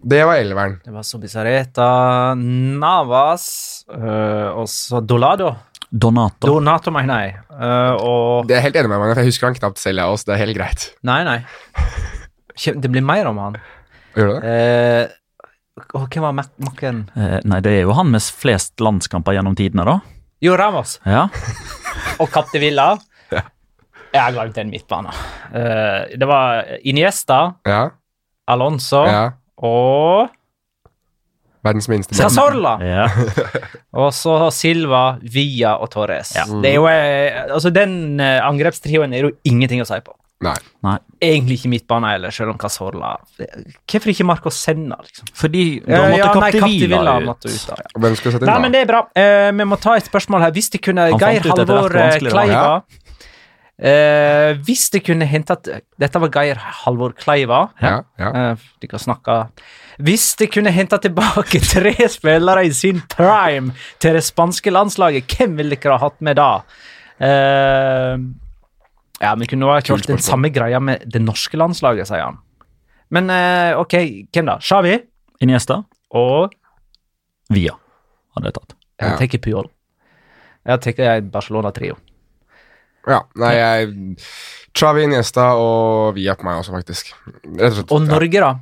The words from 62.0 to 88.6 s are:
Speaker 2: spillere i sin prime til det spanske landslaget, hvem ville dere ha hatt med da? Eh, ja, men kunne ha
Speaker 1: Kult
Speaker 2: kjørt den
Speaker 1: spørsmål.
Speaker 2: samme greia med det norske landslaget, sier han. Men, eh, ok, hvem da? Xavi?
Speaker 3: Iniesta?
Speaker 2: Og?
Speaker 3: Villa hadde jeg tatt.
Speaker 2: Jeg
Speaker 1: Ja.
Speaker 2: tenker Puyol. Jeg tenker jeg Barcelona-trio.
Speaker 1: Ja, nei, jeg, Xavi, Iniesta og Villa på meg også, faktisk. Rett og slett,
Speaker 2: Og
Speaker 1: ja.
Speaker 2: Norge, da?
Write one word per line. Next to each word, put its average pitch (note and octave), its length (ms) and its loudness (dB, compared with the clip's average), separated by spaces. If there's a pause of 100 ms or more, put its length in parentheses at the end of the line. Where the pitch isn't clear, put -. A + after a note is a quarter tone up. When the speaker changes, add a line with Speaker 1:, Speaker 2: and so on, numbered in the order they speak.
Speaker 2:
spillere F3 560 2
i D#3+ 80 2
sin F3+ 300 -2 (100)
prime E3 600 2 (260)
til E3 160 4
det D#3+ 80 2
spanske F3 480 0
landslaget, F3+ 560 2
hvem F#3 300 0
ville D3 180 -2
dere C3+ 220 2
ha C3+ 100 0
hatt - 140 -6
med D3 180 0
da? B2 220 4 (580)
Eh, C3+ 960 2 (1040)
ja, G#2 160 0
men A#2 160 -4
kunne C3+ 160 0
ha C#3+ 140 4
Speaker 1:
Kult - 80 -8
Speaker 2:
kjørt G2+ 180 0
den C#3 80 0
Speaker 1:
spørsmål. - 140 -2
Speaker 2:
samme C3+ 260 2
greia B2 240 0
med C3+ 240 -2
det A2+ 160 -4
norske A2+ 400 -4
landslaget, C3 480 0
sier F2+ 160 -4
han. B1 140 -8 (720)
Men, F3+ 180 0
eh, F3+ 460 2
ok, E3+ 220 -2 (340)
hvem E3+ 160 -2
da? - 160 -2
Xavi? F#3+ 300 2 (480)
Speaker 3:
Iniesta? C3 400 2 (340)
Speaker 2:
Og? C3+ 380 0 (960)
Speaker 3:
Villa F#2 240 0 (640)
hadde - 100 -8
jeg - 60 -6
tatt. - 220 -18 (260)
Speaker 2:
Jeg - 100 -2
Speaker 1:
Ja. D#2 60 -4
Speaker 2:
tenker B2+ 260 -2
Puyol. G#2+ 240 -6 (1000)
Jeg B2+ 160 0
tenker B2 220 -4
jeg A2+ 280 0
Barcelona-trio. G#2 640 -6 (1120)
Speaker 1:
Ja, C3 120 2 (160)
nei, A#2 200 0
jeg, G#2+ 600 -2 (580)
Xavi, D3+ 300 2
Iniesta B2 540 2
og A2+ 580 2
Villa G2 200 -2
på - 100 -16
meg F2 180 -4
også, G2+ 80 -12
faktisk. F2+ 400 -10 (460)
Rett A2+ 140 4
og G#2 40 -4
slett, G2 160 -4
Speaker 2:
Og D3+ 160 2
Speaker 1:
ja. D3+ 60 2
Speaker 2:
Norge, E3 260 2
da? C#3 220 2